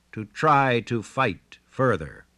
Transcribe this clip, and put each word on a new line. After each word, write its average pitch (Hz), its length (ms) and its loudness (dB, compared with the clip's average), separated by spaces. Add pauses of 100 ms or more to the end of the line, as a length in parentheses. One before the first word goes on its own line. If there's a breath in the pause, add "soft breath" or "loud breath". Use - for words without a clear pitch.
(140)
to 110 120 -8
try 139 560 2
to 110 220 -4
fight - 600 -4
further. 78 600 -2 (120)